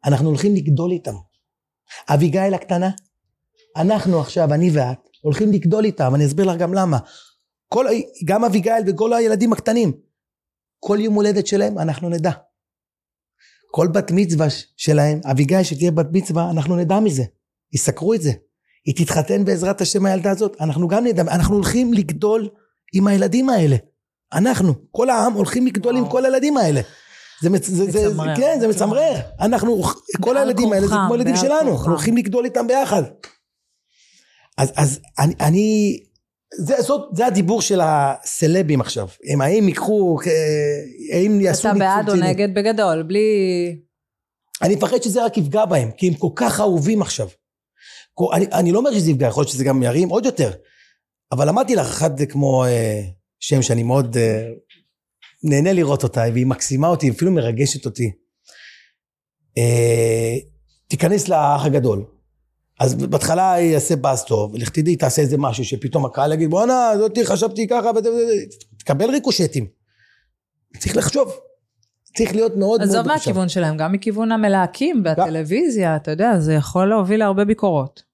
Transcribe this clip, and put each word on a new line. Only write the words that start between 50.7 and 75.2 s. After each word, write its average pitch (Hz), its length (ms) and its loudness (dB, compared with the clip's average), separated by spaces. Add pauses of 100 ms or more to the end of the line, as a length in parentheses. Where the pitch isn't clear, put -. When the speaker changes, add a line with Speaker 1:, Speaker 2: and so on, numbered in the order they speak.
Speaker 1:
אבל 139 180 2
אמרתי 240 260 0
לך, 143 120 0
אחד 139 420 -2
כמו, 135 360 0
אה, 113 360 0 (380)
שם 139 220 0
שאני 117 220 0
מאוד, 123 340 0
אה, 113 320 0 (920)
נהנה 151 300 2
לראות 143 300 0
אותה, 120 200 -2 (100)
והיא 123 120 0
מקסימה 135 420 -2
אותי, 151 220 2
אפילו 170 220 0
מרגשת 131 540 -2
אותי. 117 260 -4 (1500)
אה, 117 800 2 (520)
תיכנס 180 400 0
לאח 147 380 2
הגדול. 123 400 0 (720)
אז 127 160 0
בהתחלה 156 580 0
היא 170 200 2
יעשה 156 220 0
באז 131 300 -2
טוב, 107 280 -2
ולך 117 160 -6
תדעי, 160 260 0
תעשה 151 260 0
איזה 143 160 0
משהו 127 280 -2
שפתאום 135 400 -4
הקהל 139 280 -2
יגיד, 156 160 0
"בואנה, 233 480 2
זאתי, 214 280 0
חשבתי 208 420 -2
ככה", 233 280 0
וזה, 226 160 0
וזה, 233 140 0
וזה. 220 180 -2 (360)
תקבל 156 300 -2
ריקושטים. 185 580 -2 (1080)
צריך - 200 -4
לחשוב. 254 340 -2 (880)
צריך 202 180 0
להיות 226 200 0
מאוד, 196 260 2
Speaker 2:
עזוב 196 140 0
Speaker 1:
מאוד 233 120 0
Speaker 2:
מהכיוון 220 380 -2
Speaker 1:
עכשיו. 180 160 -2
Speaker 2:
שלהם, 156 160 -2
גם 160 140 -2
מכיוון 214 400 -2
המלהקים 214 720 0
Speaker 1:
גם. - 20 -
Speaker 2:
והטלוויזיה, 170 880 0